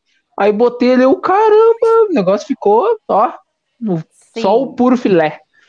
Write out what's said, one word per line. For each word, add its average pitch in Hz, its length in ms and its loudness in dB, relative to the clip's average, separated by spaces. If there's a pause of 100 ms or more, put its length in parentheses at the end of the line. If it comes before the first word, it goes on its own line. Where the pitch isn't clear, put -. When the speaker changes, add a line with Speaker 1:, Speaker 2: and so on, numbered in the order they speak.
(380)
Speaker 1:
Aí 202 140 0
botei 240 380 0
ele, 254 160 2
eu, 277 120 2
caramba, 440 920 2
o 359 40 -6
negócio 202 340 -2
ficou, 226 380 0 (220)
ó, 214 240 0 (480)
no, 202 180 -4 (360)
Speaker 2:
Sim. 233 80 -10
Speaker 1:
só 220 200 0
o 262 120 -8
puro 247 240 0
filé, 165 420 -2 (300)